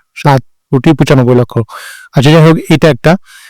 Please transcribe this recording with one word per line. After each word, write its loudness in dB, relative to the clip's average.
সাত -2
কোটি 0
পঁচানব্বই 0
লক্ষ। -2
আচ্ছা, 2
যাই 4
হোক, 2
এটা 0
একটা -2